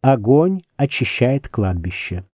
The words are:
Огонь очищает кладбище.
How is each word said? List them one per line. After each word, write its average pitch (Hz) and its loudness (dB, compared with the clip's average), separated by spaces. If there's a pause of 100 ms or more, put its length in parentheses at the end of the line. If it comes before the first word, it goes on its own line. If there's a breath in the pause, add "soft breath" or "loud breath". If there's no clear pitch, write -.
Огонь 139 2 (120)
очищает 135 -2
кладбище. 90 -4 (100)